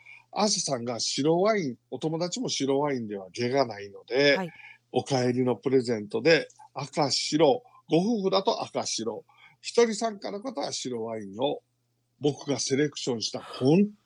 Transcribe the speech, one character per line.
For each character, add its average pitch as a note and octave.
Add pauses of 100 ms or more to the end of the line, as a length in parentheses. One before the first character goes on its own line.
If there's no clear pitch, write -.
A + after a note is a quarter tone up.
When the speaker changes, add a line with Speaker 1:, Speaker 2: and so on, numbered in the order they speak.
(300)
Speaker 1:
あ G#3
ず G#3
さ -
さ B2+
ん A#2
が A#2
白 D#3+
ワ G#3+
イ E3+
ン、 A#2 (140)
お B2+
友 D#3+
達 F3
も G3
白 C3+
ワ D3
イ C3
ン A2+
で G#2
は F#2+
下 A#2+
が C3
な G#2
い G2+
の G2
で、 C#3+
Speaker 2:
は F#3+
い。 E3 (400)
Speaker 1:
お B2
帰 B2
り B2+
の B2
プ -
レ C3
ゼ A#2
ン G#2
ト A2+
で D3+ (260)
赤 C#3+
白、 C#3+ (260)
ご D#3+ (200)
夫 F#3+
婦 F#3+
だ G3
と -
赤 A#2+
白、 G#2+ (380)
一 -
人 A3+
参 G#3+
加 G3+
の G3+
方 A#3
は -
白 B2
ワ A2+
イ G#2
ン G2
を C#3 (580)
僕 C#3+
が B2
セ C3+
レ D3
ク -
シ -
ョ A#2+
ン G#2+
し -
た B2
本 E3+ (180)